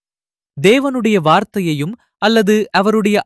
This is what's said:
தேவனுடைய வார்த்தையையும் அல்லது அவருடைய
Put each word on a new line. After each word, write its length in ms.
தேவனுடைய 580
வார்த்தையையும் 760
அல்லது 540
அவருடைய 540